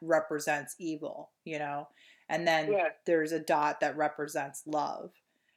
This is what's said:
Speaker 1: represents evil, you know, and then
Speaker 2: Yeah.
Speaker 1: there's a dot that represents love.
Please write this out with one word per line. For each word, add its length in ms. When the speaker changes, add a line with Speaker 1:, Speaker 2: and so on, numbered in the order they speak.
Speaker 1:
represents 800
evil, 520
you 140
know, 280
and 200
then 260
Speaker 2:
Yeah. 160
Speaker 1:
there's 260
a 80
dot 400
that 160
represents 720
love. 480